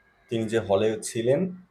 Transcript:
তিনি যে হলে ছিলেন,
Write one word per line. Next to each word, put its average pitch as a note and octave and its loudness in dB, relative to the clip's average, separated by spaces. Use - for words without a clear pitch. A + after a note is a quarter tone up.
তিনি A2+ -2
যে A2 0
হলে G#2 2
ছিলেন, C#3 0